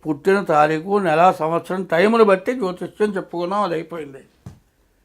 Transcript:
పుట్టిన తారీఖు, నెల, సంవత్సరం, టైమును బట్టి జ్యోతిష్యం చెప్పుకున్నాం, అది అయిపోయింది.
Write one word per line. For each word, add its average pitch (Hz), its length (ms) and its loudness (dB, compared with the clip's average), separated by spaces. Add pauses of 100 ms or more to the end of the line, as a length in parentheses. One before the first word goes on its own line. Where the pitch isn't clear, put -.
పుట్టిన 190 360 0
తారీఖు, 160 560 2
నెల, 175 320 4
సంవత్సరం, 170 520 -4
టైమును 202 400 4
బట్టి 196 300 2
జ్యోతిష్యం 190 640 -4
చెప్పుకున్నాం, 175 460 -4
అది 175 120 -2
అయిపోయింది. 160 540 -10 (760)